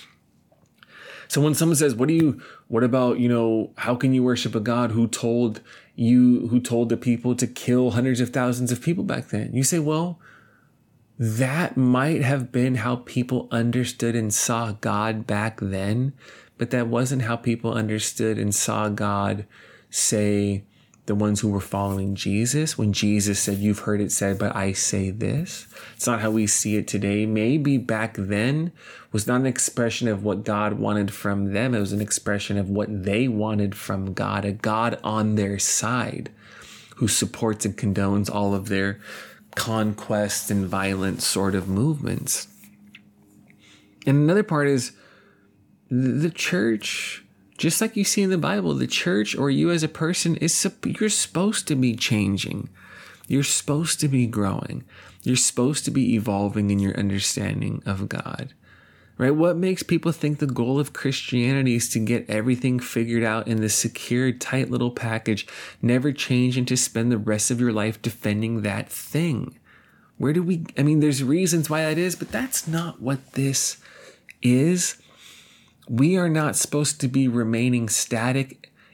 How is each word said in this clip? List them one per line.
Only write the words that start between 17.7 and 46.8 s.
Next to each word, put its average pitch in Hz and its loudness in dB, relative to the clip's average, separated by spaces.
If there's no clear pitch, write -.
understood 110 -2
and 104 0
saw 107 0
God, 101 0
say, 101 0
the 110 0
ones 104 2
who 110 0
were 98 0
following 98 -2
Jesus, 120 -2
when 107 2
Jesus 104 2
said, 101 -2
'You've 101 0
heard 104 -2
it 98 -2
said, 98 0
but 101 -2
I 98 0
say 95 -2
this.'" 113 -4
It's - -6
not 117 2
how 110 0
we 110 2
see 107 0
it 104 -2
today. 101 0
Maybe 131 2
back 110 -2
then 120 0
was 107 -2
not 123 2
an 131 2
expression 120 -2
of 101 -2
what 104 -2
God 104 0
wanted 104 0
from 98 -2
them. 120 0
It 107 0
was 101 -2
an 101 -2
expression 101 -4
of 98 -2
what 101 -2
they 110 0
wanted 104 0
from 98 -6
God, 101 -2
a 98 -2
God 113 -2
on 107 0
their 101 0
side - -2
who 123 0
supports 107 -2
and 101 -4
condones 101 0
all 101 0
of 95 -4
their 98 -2
conquests 107 -2
and 98 2
violent 95 -2
sort 95 0
of 95 -2
movements. 110 -2
And 135 6
another 165 4
part 151 0
is 135 0
th-, 127 2
the 170 0
church, - -2